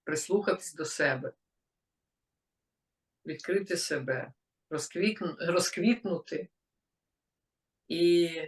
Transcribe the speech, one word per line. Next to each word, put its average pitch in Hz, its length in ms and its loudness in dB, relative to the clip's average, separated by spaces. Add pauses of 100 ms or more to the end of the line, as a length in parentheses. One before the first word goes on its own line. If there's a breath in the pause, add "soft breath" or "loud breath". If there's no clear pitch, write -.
прислухатись - 680 -2
до - 100 -6
себе, 135 480 -2 (1900)
відкрити 180 500 -2
себе, 131 560 -4 (380)
розквітну-, 175 680 -2
розквітнути 175 1120 0 (1400)
і 170 420 6 (180)